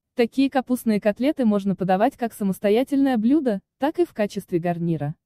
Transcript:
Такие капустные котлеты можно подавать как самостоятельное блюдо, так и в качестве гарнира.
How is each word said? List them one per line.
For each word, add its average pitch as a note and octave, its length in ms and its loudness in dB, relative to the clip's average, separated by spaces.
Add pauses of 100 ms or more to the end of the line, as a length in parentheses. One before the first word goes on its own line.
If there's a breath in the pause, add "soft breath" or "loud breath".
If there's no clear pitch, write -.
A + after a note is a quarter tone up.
(160)
Такие C4 340 0
капустные A#3+ 500 -2
котлеты B3 440 0
можно G3+ 320 0
подавать G3 400 0
как A#3 160 -6
самостоятельное A#3+ 840 0
блюдо, A#3 420 2 (180)
так D#4 220 -2
и F4 40 2
в - 80 -6
качестве G3 460 -4
гарнира. E3+ 560 -2 (120)